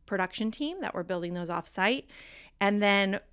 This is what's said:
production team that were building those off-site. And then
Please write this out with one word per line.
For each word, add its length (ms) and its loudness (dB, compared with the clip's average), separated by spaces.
production 440 -2
team 300 -6
that 140 -6
were 100 -4
building 300 -4
those 160 -6
off-site. 560 -2
And 240 4
then 380 4